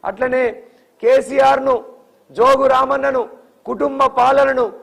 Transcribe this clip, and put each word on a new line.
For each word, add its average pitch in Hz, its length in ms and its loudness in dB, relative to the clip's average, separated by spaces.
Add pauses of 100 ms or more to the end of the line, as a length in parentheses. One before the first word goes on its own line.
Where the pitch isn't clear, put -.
అట్లనే 247 460 -4 (500)
కేసీఆర్ను, 269 800 0 (480)
జోగు 262 340 2
రామన్నను, 262 640 -2 (360)
కుటుంబ 269 380 -4
పాలనను 262 680 0 (120)